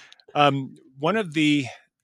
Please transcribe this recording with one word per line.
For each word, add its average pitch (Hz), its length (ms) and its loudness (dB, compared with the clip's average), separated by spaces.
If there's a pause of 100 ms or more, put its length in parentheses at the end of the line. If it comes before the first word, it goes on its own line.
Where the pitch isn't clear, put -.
(340)
Um, 139 420 0 (220)
one 165 180 0
of 185 180 -6
the, 147 320 2 (380)